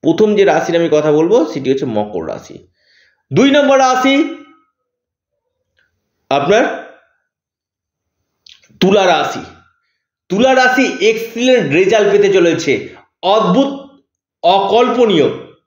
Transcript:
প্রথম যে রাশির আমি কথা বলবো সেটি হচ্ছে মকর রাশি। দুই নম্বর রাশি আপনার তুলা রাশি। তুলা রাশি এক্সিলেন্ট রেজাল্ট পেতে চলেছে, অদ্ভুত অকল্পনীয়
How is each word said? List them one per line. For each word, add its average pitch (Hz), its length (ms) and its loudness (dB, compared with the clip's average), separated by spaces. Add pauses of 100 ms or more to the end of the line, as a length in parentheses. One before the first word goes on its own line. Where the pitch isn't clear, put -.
প্রথম 214 320 0
যে 196 100 2
রাশির 165 320 0
আমি 170 140 0
কথা 151 220 0
বলবো 180 320 2
সেটি 131 260 -6
হচ্ছে 139 160 -2
মকর 104 420 -6
রাশি। 50 300 -14 (760)
দুই 240 180 4
নম্বর 277 280 2
রাশি 262 460 0 (2000)
আপনার 175 580 -2 (1900)
তুলা 190 260 2
রাশি। 151 340 -2 (880)
তুলা 254 260 2
রাশি 254 520 0
এক্সিলেন্ট 226 680 -2
রেজাল্ট 202 400 2
পেতে 202 200 2
চলেছে, 160 560 0 (340)
অদ্ভুত 202 460 0 (760)
অকল্পনীয় 202 840 2 (420)